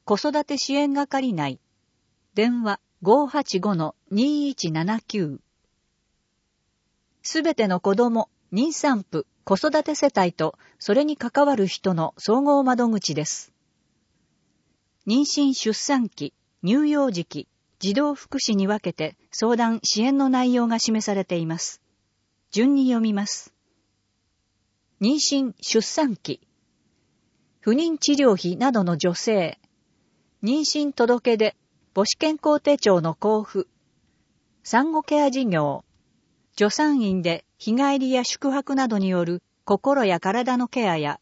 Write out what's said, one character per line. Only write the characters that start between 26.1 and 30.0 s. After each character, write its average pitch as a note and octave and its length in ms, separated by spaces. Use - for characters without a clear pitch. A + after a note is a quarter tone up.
期。 - 240
不 G#3 120
妊 D#4+ 260
治 - 140
療 C4+ 220
費 F3 220
な C4 160
ど G#3 120
の F3 100
助 F3 200
成。 G3 440